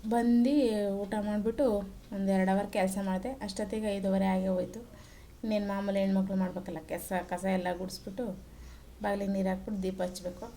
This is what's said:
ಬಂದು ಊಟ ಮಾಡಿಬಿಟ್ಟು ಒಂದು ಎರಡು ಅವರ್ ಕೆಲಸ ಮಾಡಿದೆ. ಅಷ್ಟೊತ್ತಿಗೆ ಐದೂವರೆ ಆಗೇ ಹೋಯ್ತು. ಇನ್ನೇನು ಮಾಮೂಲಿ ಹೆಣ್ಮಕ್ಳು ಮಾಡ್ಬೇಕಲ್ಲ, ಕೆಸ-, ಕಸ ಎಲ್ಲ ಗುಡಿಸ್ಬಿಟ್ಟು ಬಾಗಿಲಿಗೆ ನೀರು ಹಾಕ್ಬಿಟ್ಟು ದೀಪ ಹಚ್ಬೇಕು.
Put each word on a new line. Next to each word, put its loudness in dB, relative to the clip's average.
ಬಂದು 6
ಊಟ -2
ಮಾಡಿಬಿಟ್ಟು 0
ಒಂದು 0
ಎರಡು 4
ಅವರ್ 0
ಕೆಲಸ 2
ಮಾಡಿದೆ. -2
ಅಷ್ಟೊತ್ತಿಗೆ -4
ಐದೂವರೆ 2
ಆಗೇ 2
ಹೋಯ್ತು. -2
ಇನ್ನೇನು 0
ಮಾಮೂಲಿ 0
ಹೆಣ್ಮಕ್ಳು 4
ಮಾಡ್ಬೇಕಲ್ಲ, -2
ಕೆಸ-, -4
ಕಸ -4
ಎಲ್ಲ 2
ಗುಡಿಸ್ಬಿಟ್ಟು -6
ಬಾಗಿಲಿಗೆ 0
ನೀರು 2
ಹಾಕ್ಬಿಟ್ಟು -2
ದೀಪ -2
ಹಚ್ಬೇಕು. -6